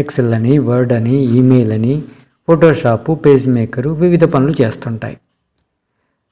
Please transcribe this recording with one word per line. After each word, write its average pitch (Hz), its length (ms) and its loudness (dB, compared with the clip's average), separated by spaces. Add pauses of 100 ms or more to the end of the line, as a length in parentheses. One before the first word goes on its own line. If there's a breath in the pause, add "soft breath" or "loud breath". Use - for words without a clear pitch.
Excel 123 340 -2
అని, 117 240 2
వర్డ్ 120 340 0
అని, 117 240 0
ఈమెయిల్ 127 560 2
అని, 120 300 -2 (460 loud breath)
Photoshop, 156 760 0
PageMaker 127 640 0
వివిధ 165 360 0
పనులు 147 380 0
చేస్తుంటాయి. 113 560 -6 (1120)